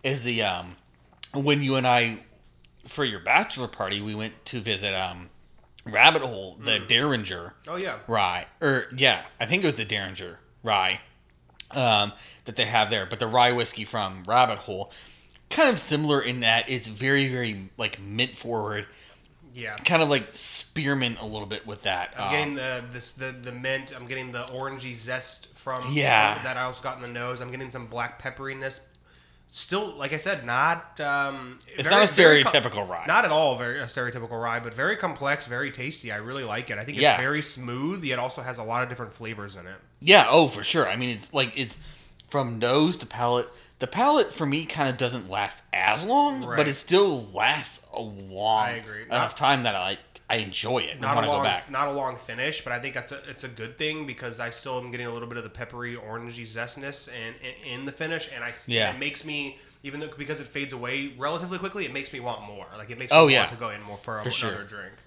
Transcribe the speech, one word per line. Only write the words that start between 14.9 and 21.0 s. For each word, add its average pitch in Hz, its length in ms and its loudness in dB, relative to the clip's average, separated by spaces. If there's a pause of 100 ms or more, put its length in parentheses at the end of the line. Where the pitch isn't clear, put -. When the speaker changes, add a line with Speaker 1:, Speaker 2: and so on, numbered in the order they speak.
Speaker 1:
kind 302 200 4
of 190 100 0
similar 147 420 2
in 123 200 -4
that 117 280 4
it's 123 180 -4
very, 135 400 2
very, 110 500 -4
like, 107 220 -4
mint 110 360 -2
forward. 107 520 -4 (680)
Speaker 2:
Yeah. 110 240 -10
Speaker 1:
Kind 165 260 4
of 147 60 2
like 135 240 2
spearmint 135 840 -2